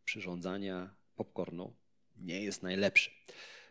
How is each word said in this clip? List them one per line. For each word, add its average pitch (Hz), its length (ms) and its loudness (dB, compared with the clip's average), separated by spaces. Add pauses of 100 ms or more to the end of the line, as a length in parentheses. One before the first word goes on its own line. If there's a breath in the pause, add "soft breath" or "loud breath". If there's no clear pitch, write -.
przyrządzania 92 880 -4 (200)
popcornu 90 600 -4 (420)
nie 92 240 -4
jest 101 220 -4
najlepszy. 95 480 6 (600 loud breath)